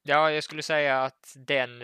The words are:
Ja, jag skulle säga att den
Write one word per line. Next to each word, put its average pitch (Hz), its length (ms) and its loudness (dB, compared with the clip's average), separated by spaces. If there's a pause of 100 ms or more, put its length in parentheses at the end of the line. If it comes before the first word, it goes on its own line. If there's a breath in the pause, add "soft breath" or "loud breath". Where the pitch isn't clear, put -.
Ja, 151 280 4
jag 151 120 -2
skulle 156 200 -10
säga 143 400 0
att - 300 -8 (140)
den 123 360 -2